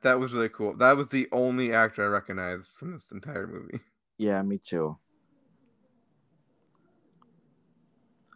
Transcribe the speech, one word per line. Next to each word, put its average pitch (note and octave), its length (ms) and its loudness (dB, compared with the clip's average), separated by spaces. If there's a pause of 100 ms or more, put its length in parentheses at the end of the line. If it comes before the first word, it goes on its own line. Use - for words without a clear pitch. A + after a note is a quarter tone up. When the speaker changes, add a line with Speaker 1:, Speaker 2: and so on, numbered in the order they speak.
Speaker 1:
that B2+ 180 4
was B2+ 140 -4
really A#2 160 2
cool. G#2 260 -4
That C3 220 6
was C#3+ 120 -2
the C3 220 0
only B2+ 420 0
actor A2 300 2
I G#2 40 2
recognized F#2 640 -4
from E3+ 200 -12
this - 180 -18
entire G2 360 -10
movie. - 320 -12 (380)
Speaker 2:
Yeah, G2+ 240 0
me G2+ 160 -2
too. D#2 400 -4 (3500)